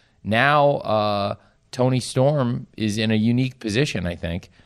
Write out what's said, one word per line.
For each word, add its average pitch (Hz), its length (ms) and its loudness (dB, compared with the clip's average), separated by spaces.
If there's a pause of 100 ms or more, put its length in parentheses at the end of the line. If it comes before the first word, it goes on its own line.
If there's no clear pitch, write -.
(240)
now, 143 540 2
uh, 104 580 -2 (360)
Toni 127 280 0
Storm 131 640 0 (100)
is 107 220 -2
in 110 140 0
a 110 40 4
unique 120 440 0
position, 107 480 -2
I 87 80 -4
think, 85 340 -8 (160)